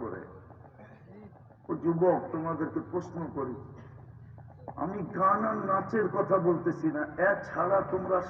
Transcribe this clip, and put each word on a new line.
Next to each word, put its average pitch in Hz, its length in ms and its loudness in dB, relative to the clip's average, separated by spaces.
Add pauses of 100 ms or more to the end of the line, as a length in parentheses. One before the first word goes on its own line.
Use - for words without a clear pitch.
করে। 98 200 -8 (1500)
ও - 40 -6 (120)
যুবক, 165 360 4 (140)
তোমাদেরকে 160 460 -4 (120)
প্রশ্ন 170 260 -6 (180)
করি, 123 200 -4 (1300)
আমি 196 160 -4 (180)
গান 190 240 6 (100)
আর 214 80 -2 (120)
নাচের 196 360 2 (100)
কথা 190 200 4 (120)
বলতেছি 160 480 2
না, 151 60 -2 (240)
এ 196 40 6 (180)
ছাড়া 180 300 2 (140)
তোমরা 185 260 0 (120)